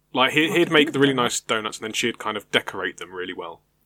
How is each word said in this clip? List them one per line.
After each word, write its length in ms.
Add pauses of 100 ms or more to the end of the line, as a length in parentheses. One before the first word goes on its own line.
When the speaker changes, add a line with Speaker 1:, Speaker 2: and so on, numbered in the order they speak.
(140)
Speaker 1:
Like, 180
he, 160
Speaker 2:
Like 100
Speaker 1:
he'd 120
Speaker 2:
a 20
Speaker 1:
make 160
Speaker 2:
good 80
Speaker 1:
the 40
really 140
Speaker 2:
donut. 40
Speaker 1:
nice 240
donuts, 360
and 60
then 100
she'd 260
kind 180
of 140
decorate 460
them 160
really 200
well. 280 (240)